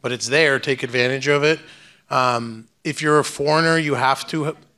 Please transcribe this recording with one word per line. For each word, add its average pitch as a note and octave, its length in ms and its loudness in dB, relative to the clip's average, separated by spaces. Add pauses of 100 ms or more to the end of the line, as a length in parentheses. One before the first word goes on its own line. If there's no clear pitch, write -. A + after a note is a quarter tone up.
But B2 120 -6
it's A2+ 160 -8
there. C#3 320 6
Take C3 240 -2
advantage B2+ 440 -2
of D3 140 2
it. D#3 160 2 (520)
Um, A#2 580 -2 (160)
if D3+ 180 -6
you're D3+ 160 2
a C#3+ 60 0
foreigner, D#3+ 520 0
you D3+ 200 -2
have C3 320 0
to D#3 160 -6
ha-, D3+ 100 -6 (240)